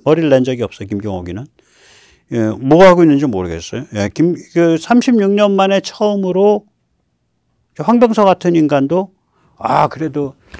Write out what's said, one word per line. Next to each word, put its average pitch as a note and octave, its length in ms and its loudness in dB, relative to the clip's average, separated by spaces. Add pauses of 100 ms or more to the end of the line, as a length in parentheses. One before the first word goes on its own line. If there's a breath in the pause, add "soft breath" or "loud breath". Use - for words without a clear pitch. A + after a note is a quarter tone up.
머리를 D#3 280 0
낸 C3 140 4
적이 B2+ 180 -4
없어요, G2 260 -10
김경옥이는. G2 580 -10 (840 soft breath)
예, A2+ 140 -2 (120)
뭐 D#3 280 6
하고 F3+ 160 6
있는지 D3 240 4
모르겠어요. F#2 580 -6 (120)
예, G2+ 180 -2
김-, E3 200 0 (200)
그 E3 240 2
삼십육 A#3 540 0
년 G3+ 240 0
만에 G3 240 0
처음으로 G3+ 840 -2 (1120)
황병서 A3 460 2
같은 F3 320 2
인간도 D3+ 560 0 (460)
"아, C#3+ 300 0
그래도 C#3+ 480 -8 (240 soft breath)